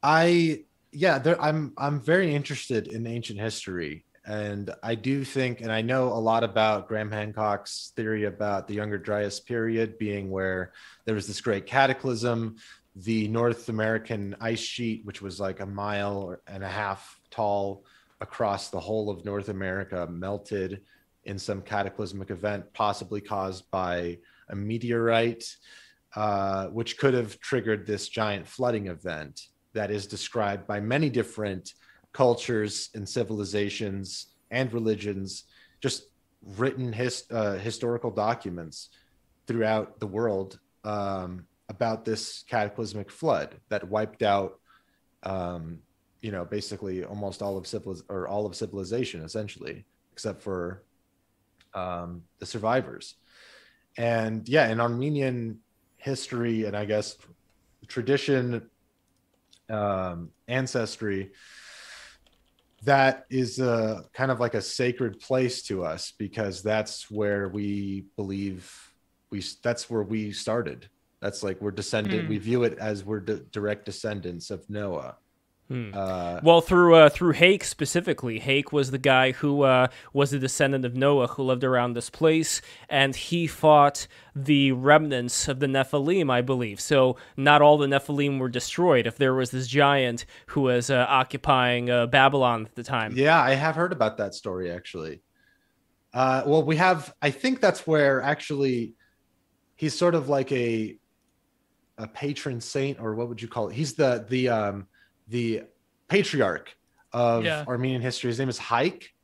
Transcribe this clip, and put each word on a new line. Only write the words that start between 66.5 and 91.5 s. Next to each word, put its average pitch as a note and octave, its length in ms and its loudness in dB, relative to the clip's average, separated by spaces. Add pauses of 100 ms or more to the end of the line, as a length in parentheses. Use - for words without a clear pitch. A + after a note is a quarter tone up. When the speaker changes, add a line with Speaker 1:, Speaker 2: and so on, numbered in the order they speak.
Speaker 1:
that's G#2+ 480 -2
where G2+ 380 -2
we G2+ 560 -4 (120)
believe G2 560 -8 (580)
we G2+ 80 -8
s-, - 240 -10
that's A#2+ 280 -4
where A2 120 0
we G#2+ 300 -4
started. G#2+ 560 -4 (320)
That's - 220 -6
like F#2+ 180 -4
we're G2+ 120 -4
descendant. G2 520 -2
Speaker 2:
Hmm. - 40 -6
Speaker 1:
We G#2+ 100 -2
view A#2 260 2
it A#2 140 0
as G#2+ 260 -4
we're G#2 160 -4
d-, G2 200 -4 (100)
direct G#2 360 -4
descendants F2+ 640 -8
of F#2 200 -12
Noah. F#2 460 -8 (520)
Speaker 3:
Hmm. A#2+ 240 -8
Speaker 1:
Uh, F#2 520 -4
Speaker 3:
Well, E3+ 160 10
through, F3 340 8
uh, D#3 140 12
through E3 240 4
Hake F#3 320 6
specifically, C#3+ 760 -2
Hake C#3 340 0
was C3+ 200 2
the C#3 60 -4
guy C3 340 6
who, C#3+ 300 0
uh, B2+ 260 6 (240)
was C#3 200 2
a C#3+ 60 0
descendant C3+ 460 2
of A#2+ 100 -4
Noah C3+ 320 4
who - 160 -4
lived B2+ 220 2
around B2 300 2
this A#2 140 -6
place, D#3+ 520 2 (280)
and C3+ 280 2
he E3+ 320 -2
fought D3 580 8 (300)
the C#3 340 4
remnants C3 800 4
of C3 100 -2
the C#3+ 80 2
Nephilim, C#3 640 2
I B2 120 4
believe. B2 380 -2
So C3 360 6 (200)
not D3 260 8
all D3 160 10
the C#3+ 100 2
Nephilim C#3 500 2
were C3 120 0
destroyed. B2 580 2
If - 80 -6
there C3 180 4
was C3 160 0
this B2+ 160 -4
giant C3+ 580 4 (240)
who - 120 -2
was, B2 280 2
uh, B2 200 4
occupying, B2+ 840 2